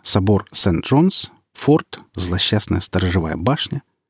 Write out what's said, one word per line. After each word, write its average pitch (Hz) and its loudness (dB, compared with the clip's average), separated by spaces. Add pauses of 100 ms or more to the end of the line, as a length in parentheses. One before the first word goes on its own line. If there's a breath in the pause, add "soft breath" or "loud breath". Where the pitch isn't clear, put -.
собор 98 2
Сент-Джонс, - 0 (280)
форт, - 0 (140)
злосчастная 90 -2
сторожевая 90 -2
башня. 139 -2 (260)